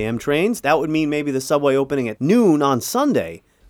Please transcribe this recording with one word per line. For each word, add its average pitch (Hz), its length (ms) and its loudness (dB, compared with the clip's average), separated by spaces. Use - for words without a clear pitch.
M 113 140 -4
trains. 165 440 -2
That 147 180 2
would 156 100 -2
mean 156 220 0
maybe 147 180 -2
the 131 120 -2
subway 143 340 0
opening 135 340 -2
at 107 100 -10
noon 165 440 4
on 135 180 2
Sunday. 139 600 -2